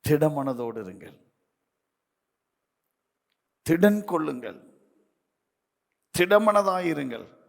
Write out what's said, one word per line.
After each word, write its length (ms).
திடமனதோடு 800
இருங்கள், 320
திடன் 380
கொள்ளுங்கள், 560
திடமனதாயிருங்கள். 1120